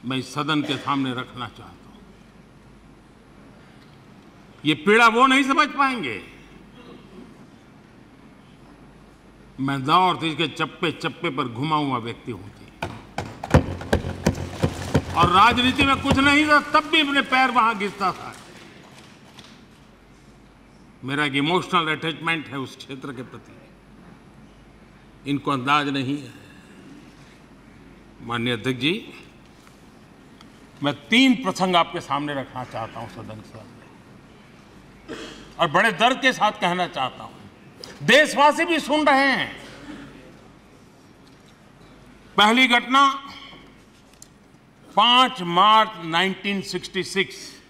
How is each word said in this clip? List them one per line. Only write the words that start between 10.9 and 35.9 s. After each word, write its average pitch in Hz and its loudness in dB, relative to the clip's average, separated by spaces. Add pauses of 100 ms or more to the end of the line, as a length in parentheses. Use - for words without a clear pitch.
चप्पे 165 -6
पर 135 -4
घुमा 143 -2
हुआ 139 -2
व्यक्ति 117 -10
हूं 98 -12
जी। - -14 (2250)
और 170 4
राजनीति 240 4
में 269 2
कुछ 262 2
नहीं 285 4
था, 294 6
तब 302 2
भी 311 2
अपने 277 2
पैर 262 2
वहां 226 2
घिसता 190 -2
था। 120 -12 (2750)
मेरा 143 -2
एक 135 -4
emotional 156 0
attachment 160 -6
है 135 -10
उस 127 -10
क्षेत्र 135 -14
के 123 -14
प्रति, 113 -18 (1700)
इनको 143 -4
अंदाज 143 0
नहीं 139 -4
है। 117 -18 (1900)
माननीय 117 -4
अध्यक्ष 120 -4
जी, 170 -4 (1700)
मैं 143 -6
तीन 254 6
प्रसंग 180 0
आपके 165 0
सामने 143 -6
रखना 127 -10
चाहता 113 -10
हूं 117 -12
सदन 107 -14
के 107 -18
सामने, - -20 (1700)
और 165 2
बड़े 208 2